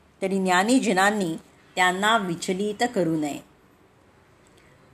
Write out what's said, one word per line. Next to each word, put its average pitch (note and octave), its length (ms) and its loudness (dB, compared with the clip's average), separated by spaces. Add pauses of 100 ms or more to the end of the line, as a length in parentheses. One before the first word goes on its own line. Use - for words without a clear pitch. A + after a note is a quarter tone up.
(220)
तरी F#3+ 160 -2
ज्ञानीजनांनी F#3+ 1000 2 (400)
त्यांना F#3+ 420 2
विचलित G3 680 -4 (120)
करू E3 240 0
नये. C#3+ 300 -8 (1500)